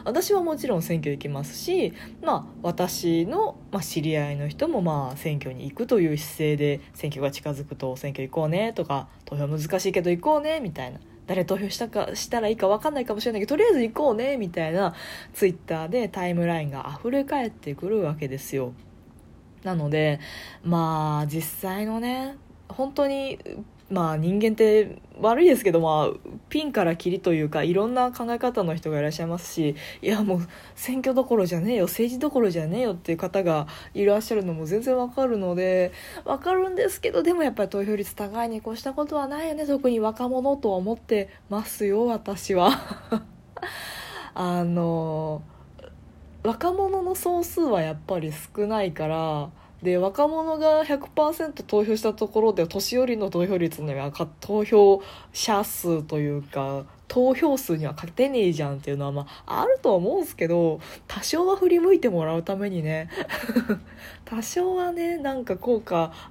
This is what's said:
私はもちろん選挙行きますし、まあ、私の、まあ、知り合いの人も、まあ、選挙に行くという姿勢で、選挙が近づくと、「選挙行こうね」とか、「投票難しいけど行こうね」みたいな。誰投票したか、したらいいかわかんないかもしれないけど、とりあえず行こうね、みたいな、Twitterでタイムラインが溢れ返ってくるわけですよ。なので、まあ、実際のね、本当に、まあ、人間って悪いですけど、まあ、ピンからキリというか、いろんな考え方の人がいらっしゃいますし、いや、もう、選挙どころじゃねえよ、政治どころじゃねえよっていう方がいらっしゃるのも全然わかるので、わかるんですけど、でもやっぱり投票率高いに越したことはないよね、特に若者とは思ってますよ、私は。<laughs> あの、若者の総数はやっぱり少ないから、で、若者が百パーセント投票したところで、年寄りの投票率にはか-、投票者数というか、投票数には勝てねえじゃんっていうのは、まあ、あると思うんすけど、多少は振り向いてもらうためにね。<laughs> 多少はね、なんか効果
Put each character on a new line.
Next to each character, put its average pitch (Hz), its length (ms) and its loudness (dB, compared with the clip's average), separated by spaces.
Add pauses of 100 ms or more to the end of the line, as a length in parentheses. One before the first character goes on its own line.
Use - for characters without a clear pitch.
私 302 300 0
は 370 100 4
も 311 140 -2
ち 233 100 -8
ろ 226 80 2
ん 165 80 0
選 165 160 -2
挙 147 100 -4
行 143 100 -4
き 147 100 -8
ま 143 160 -6
す - 120 -12
し、 349 360 0 (280)
ま 285 320 -2
あ、 - 0 - (100)
私 175 600 0
の、 370 300 -2 (160)
ま 202 80 -2
あ、 - 20 -6
知 - 200 -4
り 151 160 0
合 143 160 -2
い - 20 -6
の 147 140 -4
人 285 180 -2
も、 269 140 0
ま 143 320 0
あ、 143 40 -12
選 151 200 -4
挙 131 160 -6
に 127 160 -10
行 - 60 -16
く 240 120 -4
と 220 140 4
い 160 120 4
う 151 40 -2
姿 - 200 -10
勢 151 200 2
で、 143 240 0 (120)
選 - 140 -8
挙 143 140 -6
が 139 100 0
近 - 200 -8
づ 139 140 -6
く 143 120 -12
と、 131 200 -6
「選 139 140 -8
挙 135 160 -8
行 165 140 -2
こ 156 60 0
う - 20 0
ね」 214 260 0
と 175 80 -2
か、 135 240 -4 (160)
「投 - 140 -10
票 143 100 -2
難 151 140 -2
し 185 240 -2
い 190 80 0
け 190 80 2
ど 175 100 0
行 175 80 0
こ 302 200 4
う - 20 -6
ね」 311 200 -2
み 185 100 -6
た 131 140 -8
い 127 60 -10
な。 - 80 -14 (280)
誰 180 180 0
投 190 120 0
票 196 120 -4
し - 80 -8
た 233 100 -4
か、 208 260 -2
し - 140 -8
た 233 140 0
ら 208 80 0
い 220 40 2
い 220 40 -4
か 196 100 2
わ 208 120 4
か 311 120 0
ん - 20 -4
な 285 60 -2
い 247 60 -2
か - 80 -4
も 214 80 -6
し - 40 -4
れ 240 60 -2
な 220 60 -4
い 196 40 -2
け 214 40 -2
ど、 262 60 -2
と 294 40 0
り 403 80 6
あ 480 60 6
え 403 40 8
ず 262 100 4
行 226 100 -2
こ - 180 2
う 208 40 2
ね、 262 200 -2
み 208 140 -2
た 170 180 -2
い 160 60 -2
な、 185 200 2 (400)
Twitter 170 540 0
で 214 220 -2
タ 180 180 -4
イ 180 60 0
ム 170 120 2
ラ 170 140 0
イ 151 60 -4
ン 143 60 -4
が 139 280 -8
溢 233 100 -4
れ 277 140 2
返 277 240 -2
っ 214 40 -8
て 147 220 -10
く 165 140 -8
る 214 140 2
わ 151 140 0
け 151 120 -6
で 135 100 -6
す 139 200 -6
よ。 123 160 -4 (920)
な 185 120 -2
の 151 140 0
で、 151 300 2 (440)
ま 160 580 2
あ、 151 60 -2
実 160 140 -4 (200)
際 190 240 -4
の 220 160 -4
ね、 262 340 -6 (320)
本 277 260 -4
当 277 140 2
に、 277 300 -4 (540)
ま 170 220 2
あ、 156 40 -2
人 180 240 2
間 220 120 4
っ - 20 -4
て 214 420 6 (240)
悪 233 220 6
い - 20 10
で 294 100 10
す - 80 -2
け 190 80 4
ど、 165 100 6
ま 156 300 4
あ、 - 180 -10 (200)
ピ 302 140 -2
ン 285 80 -4
か 208 120 2
ら 165 120 2
キ 175 160 -2
リ 180 80 -2
と 185 160 2
い 156 80 0
う 151 60 0
か、 151 120 -2
い 160 100 2
ろ 196 140 2
ん 240 80 -2
な 247 180 2
考 247 220 -6
え 233 60 -4
方 240 240 0
の 165 100 0
人 160 160 -6
が 151 80 0
い 143 60 0
ら 151 60 0
っ - 20 -6
し 151 80 -8
ゃ 170 40 -4
い 165 40 -4
ま 170 100 -2
す - 160 -10
し、 147 220 0 (260)
い - 60 -2
や、 214 160 2
も 185 140 2
う、 175 100 -2 (260)
選 254 260 -4
挙 254 140 0
ど 254 120 2
こ 247 100 2
ろ 196 100 4
じ 175 100 -2
ゃ 165 40 0
ね 214 140 0
え - 20 2
よ、 190 80 4
政 233 320 0
治 247 40 -6
ど 294 120 0
こ 254 100 2
ろ 208 80 6
じ 170 100 -2
ゃ 156 60 -2
ね 180 140 -2
え - 20 0
よ 220 120 0
っ - 20 -6
て 170 160 -6
い 165 40 2
う - 40 -6
方 185 240 0
が 156 240 2 (260)
い 202 100 0
ら 202 140 6
っ 220 40 0
し 220 100 -4
ゃ 226 40 2
る 202 80 2
の 170 120 -2
も 160 100 -6
全 196 160 0
然 254 160 2
わ 247 120 0
か 262 180 0
る 226 100 0
の 180 160 0
で、 185 380 2 (340)
わ 277 140 -2
か 370 160 0
る 370 160 0
ん 370 40 -6
で 370 140 2
す - 100 -10
け - 120 -2
ど、 - 100 2
で 330 140 4
も 330 80 0
や 262 80 2
っ - 20 -8
ぱ 202 120 -2
り 185 40 -4
投 196 160 -2
票 214 100 -2
率 202 200 -6
高 214 280 -4
い 233 60 -2
に 220 80 -6
越 220 180 -8
し 233 60 -12
た 269 120 -6
こ 294 120 -2
と 302 100 -6
は 277 120 -2
な 294 180 -6
い 320 40 -4
よ 302 40 -4
ね、 302 140 -4
特 277 200 2
に 233 120 2
若 220 280 -2
者 262 300 0
と 233 140 0
は 190 60 0
思 208 180 -2
っ - 20 -12
て 202 320 0 (220)
ま 208 140 -4
す - 200 -4
よ、 208 220 4
私 202 480 -2
は。 180 160 8 (840)
<laughs> - 800 -12
あ 175 300 0
の、 160 800 0 (1000)
若 233 320 0
者 381 300 2
の 370 100 0
総 349 300 0
数 339 180 -2
は 226 200 4
や 156 120 -2
っ 151 40 -10 (100)
ぱ 185 100 -2
り 156 160 -4
少 202 320 -4
な 214 180 0
い 185 80 -2
か 156 160 -4
ら、 160 440 -2 (320)
で、 180 140 2
若 196 300 2
者 320 300 0
が 311 260 6
百 285 280 -2
パ 302 160 4
ー 320 60 0
セ 320 140 -4
ン 294 60 -10
ト - 80 -14
投 208 220 2
票 220 120 2
し 220 60 -2
た 214 120 0
と 214 140 -2
こ 214 140 0
ろ 220 120 4
で、 175 120 2
年 196 300 -4
寄 254 100 4
り 240 120 0
の 196 120 -2
投 175 160 0
票 190 140 0
率 165 240 -2
に 147 100 -4
は 139 160 -4
か-、 165 160 -6 (140)
投 208 240 0
票 202 400 8 (280)
者 208 320 0
数 170 380 -2
と 156 160 -4
い 147 220 0
う - 20 -10
か、 139 440 -6 (220)
投 254 280 4
票 285 200 4
数 175 220 -2
に 151 80 -4
は 143 60 -4
勝 170 200 -12
て 262 180 2
ね 226 180 2
え 170 60 4
じ 151 100 -2
ゃ 143 80 -2
ん 139 60 -6
っ - 20 -8
て 143 100 -10
い 143 60 -2
う - 20 -4
の 143 80 -2
は、 139 60 -4
ま 139 160 -4 (180)
あ、 - 160 0
あ - 40 4
る 523 180 4
と 233 100 2
思 196 240 2
う 370 40 2
ん 311 40 0
す - 100 -12
け 165 120 0
ど、 165 320 2 (280)
多 - 140 -10
少 339 240 0
は 381 100 4
振 370 140 4
り 349 100 6
向 370 140 6
い 339 60 6
て 247 100 4
も 170 160 0
ら 160 100 0
う 165 60 0
た 196 140 -4
め 202 160 -4
に 175 100 -2
ね。 156 280 -2 (600)
<laughs> - 560 -8
多 226 160 -6
少 359 340 0
は 359 160 0
ね、 339 260 -2
な 277 160 -4
ん 254 120 -6
か 185 100 -2
効 226 260 0
果 165 300 0 (180)